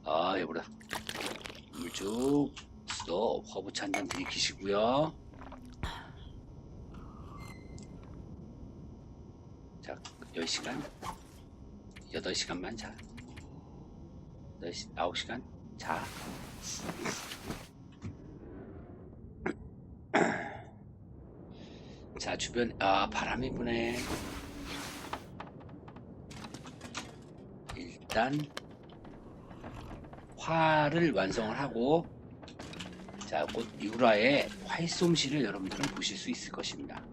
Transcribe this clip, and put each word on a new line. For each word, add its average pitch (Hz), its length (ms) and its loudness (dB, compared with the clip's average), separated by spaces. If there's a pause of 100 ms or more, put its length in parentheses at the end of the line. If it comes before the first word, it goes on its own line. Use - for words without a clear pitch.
아, 85 360 4
여보라. 82 240 -2 (1080)
물 87 180 -6
쭉. 131 600 4 (360)
스톱. 92 640 2
허브차 98 320 -2
한 - 80 0
잔 95 140 0
들이키시고요. 104 1040 4 (4000)
자, - 140 -6 (380)
열 82 120 0
시간. - 340 0 (1300)
여덟 90 220 0
시간만 - 400 0
자. - 180 -8 (1600)
여덟 85 160 -6
시-, - 220 -6
아홉 85 220 2
시간 - 240 -2 (360)
자. - 260 0 (4000)
<clears throat> - 2000 -2
자, 90 180 0
주변, 120 420 2
아, 98 300 8
바람이 127 420 0
부네. 117 460 2 (3750)
일단 117 640 2 (2000)
활을 156 760 8
완성을 98 440 4
하고, 139 480 6 (1200)
자, 76 260 4
곧 - 140 0 (120)
유라의 113 720 8 (160)
활솜씨를 165 760 6
여러분들은 98 420 0 (100)
보실 - 220 0
수 - 120 -4
있을 - 220 -2
것입니다. - 600 -4